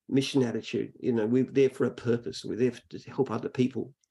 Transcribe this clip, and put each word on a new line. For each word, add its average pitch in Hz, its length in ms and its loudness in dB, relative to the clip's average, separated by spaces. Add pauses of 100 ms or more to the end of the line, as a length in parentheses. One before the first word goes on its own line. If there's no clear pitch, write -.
mission 127 340 2
attitude. 110 560 -2
You 123 140 0
know, 110 140 2
we're 123 220 4
there 135 220 4
for - 140 -2
a 120 80 2
purpose. - 520 -4
We're 98 140 -6
there 120 140 2 (180)
to - 80 -12 (120)
help - 200 0
other 110 180 -4
people. - 440 0 (180)